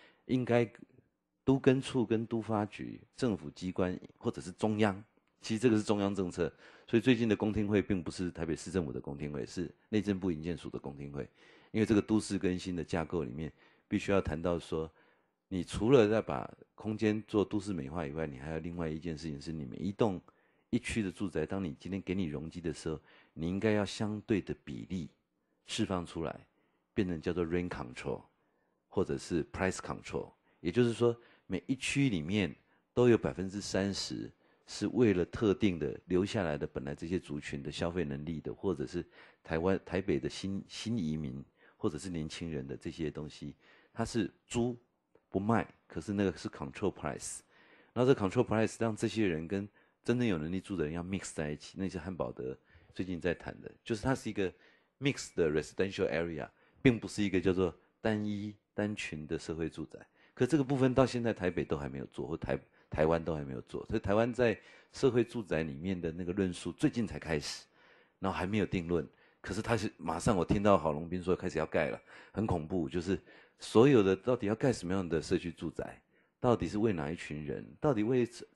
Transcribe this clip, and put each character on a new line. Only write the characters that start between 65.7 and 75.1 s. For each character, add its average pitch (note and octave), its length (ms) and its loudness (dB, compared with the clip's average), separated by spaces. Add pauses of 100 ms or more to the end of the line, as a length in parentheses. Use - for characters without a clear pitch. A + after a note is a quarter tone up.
面 F2 260 -4
的 E2+ 120 -4
那 F2+ 120 -8
个 F2 80 -4
论 F#2 200 2
述 E2+ 200 -6
最 C#3+ 180 0
近 A#2+ 160 -2
才 D2 140 -8
开 D#2+ 180 -2
始， - 280 -6 (540)
然 F#2+ 120 -2
后 F2 60 -4
还 F2+ 100 -2
没 G#2 120 0
有 F2+ 60 4
定 F2 220 -2
论。 E2 180 0 (360)
可 - 120 -8
是 G#2 80 -4
他 A2+ 140 2
是 G2+ 220 -2
马 E2 200 -4
上， G#2+ 180 2
我 E2 100 4
听 G2+ 180 2
到 G2+ 140 8
郝 D#2 160 2
龙 D#2+ 160 -6
斌 F2+ 120 -4
说 F2 140 2
开 F#2 140 -4
始 D#2+ 100 -2
要 D#2+ 60 2
盖 D#2+ 240 2
了， G#1+ 120 -6 (300)
很 G#2+ 160 -2
恐 E2 180 0
怖， D#2+ 220 -2
就 E2 140 -2
是 F2 180 0 (400)
所 A2+ 260 8
有 C3 160 10
的 F#2+ 140 6
到 A#2+ 200 0
底 G2 120 -4
要 A2 80 2
盖 C3 160 2
什 F2 160 -4
么 F#2 60 0
样 F#2+ 140 0
的 D#2+ 140 2